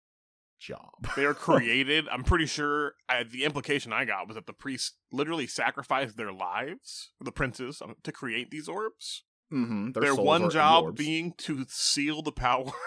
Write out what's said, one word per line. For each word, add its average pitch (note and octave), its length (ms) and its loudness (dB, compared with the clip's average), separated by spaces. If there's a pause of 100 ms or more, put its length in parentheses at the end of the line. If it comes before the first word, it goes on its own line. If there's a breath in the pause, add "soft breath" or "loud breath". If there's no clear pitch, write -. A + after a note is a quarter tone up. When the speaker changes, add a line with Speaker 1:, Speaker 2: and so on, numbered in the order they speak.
(600)
Speaker 1:
job. - 460 -12
<laughs> A#2 100 -4
Speaker 2:
They C#3 100 4
are D3 100 4
created, C3+ 760 4
I'm B2 140 -4
pretty E3 240 4
sure, D3 460 -2 (140)
I, B2 160 0
the B2 200 -6
implication C#3+ 500 -2
I B2 120 0
got G2 220 -4
was A2 80 -12
that G#2+ 120 -12
the - 60 -14
priests - 400 -8 (180)
literally D3+ 360 -2
sacrificed C3 720 -2
their G#2+ 140 -6
lives, G2+ 880 -8
the C3+ 120 -8
princes, C3 520 -6
um, - 200 -14
to D#3 80 -8
create A#2+ 380 -6
these D3+ 180 -12
orbs. - 560 -8 (300)
Speaker 1:
Mm-hmm. A#2 380 -2
Their A#2 120 -2
Speaker 2:
Their C#3 120 4
Speaker 1:
souls C3 120 2
Speaker 2:
one E3 140 6
Speaker 1:
are - 40 4
in - 40 4
the D3 40 0
Speaker 2:
job D#3+ 320 8
Speaker 1:
orbs. C3+ 120 -6
Speaker 2:
being D#3+ 420 -2
to C3+ 280 -4
seal D3+ 540 0
the D3 100 -4
power B2+ 400 0 (160)